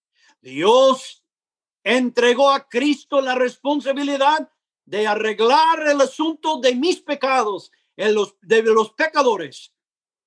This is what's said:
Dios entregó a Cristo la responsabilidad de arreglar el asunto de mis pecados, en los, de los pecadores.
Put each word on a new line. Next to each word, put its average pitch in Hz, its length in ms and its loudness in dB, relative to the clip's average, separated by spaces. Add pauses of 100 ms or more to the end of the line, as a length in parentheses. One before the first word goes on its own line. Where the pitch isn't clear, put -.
(400)
Dios 226 840 0 (580)
entregó 240 680 2
a - 180 -2
Cristo 277 520 -2
la 262 140 -2
responsabilidad 277 1160 -2 (380)
de 208 180 -4
arreglar 233 800 0
el 285 140 2
asunto 311 600 -4
de 254 140 2
mis 302 280 -2
pecados, 262 680 -4 (240)
en 214 200 -2
los, 202 260 -4
de 220 220 2
los 220 320 0
pecadores. 247 800 -2 (520)